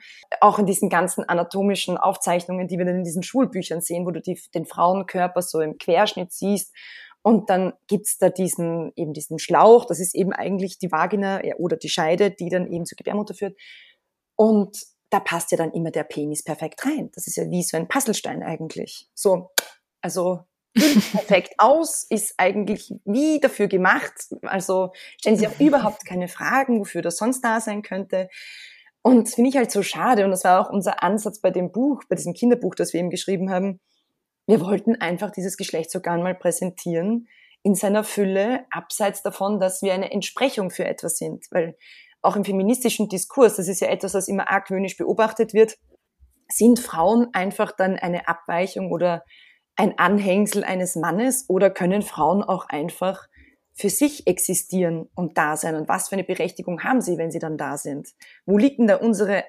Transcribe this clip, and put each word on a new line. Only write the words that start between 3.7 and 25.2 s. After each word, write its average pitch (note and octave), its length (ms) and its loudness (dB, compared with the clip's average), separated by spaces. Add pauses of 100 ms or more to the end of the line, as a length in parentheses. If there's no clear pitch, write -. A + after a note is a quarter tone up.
sehen, F3 240 -4
wo F3+ 60 -4
du D#3+ 100 -6
die, F3+ 180 -6 (160)
den E3 120 -4
Frauenkörper F3+ 760 0
so D#3+ 180 -4
im D#3 180 -4
Querschnitt F#3 540 0
siehst. G3 420 -2 (480)
Und G#3+ 280 4
dann F#3 220 0 (140)
gibt's - 320 -4
da F#3 100 6
diesen, E3+ 680 -4
eben D#3 180 -6
diesen D#3 260 -10
Schlauch, G#3 480 8
das - 140 -4
ist F#3 140 -4
eben F#3+ 180 0
eigentlich F#3 460 -4
die F3+ 140 -6
Vagina, F#3+ 520 0
ja, - 120 -4
oder E3 200 -2
die D#3 120 -8
Scheide, F#3 420 2
die F3 200 -8
dann F3+ 200 -2
eben E3+ 140 -6
zur - 120 -14
Gebärmutter G#3 380 -6
führt. G3 220 -10 (800)
Und G#3+ 420 4 (320)
da G3 100 2
passt - 320 -4
ja D#3+ 60 2
dann D#3+ 140 -2
immer E3 200 -4
der D#3 120 -4
Penis D3 380 -6
perfekt - 420 -8
rein. C4+ 300 -4
Das - 120 -12
ist E3+ 100 -8
ja E3+ 120 -4
wie F3 140 -2
so - 140 -4
ein E3 120 -4
Puzzlestein G3 540 -4
eigentlich. - 720 -10
So, F3+ 360 0 (500)
also F3+ 400 -4 (340)
sieht C#4+ 380 4
<laughs> - 0 -
perfekt G3 460 0
aus, D4 520 4
ist G#3+ 280 -4
eigentlich G3 540 0 (120)
wie C#4+ 360 0
dafür A3 260 2
gemacht. F#3+ 460 2 (300)
Also F#3 500 -2 (260)
stellen G#3+ 180 4